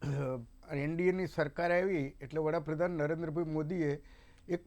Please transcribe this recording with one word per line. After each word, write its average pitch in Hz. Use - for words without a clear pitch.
અ, 135
એન 147
ડી 180
એની 185
સરકાર 170
આવી 175
એટલે 143
વડાપ્રધાન 156
નરેન્દ્રભાઈ 160
મોદીએ 156
એક 175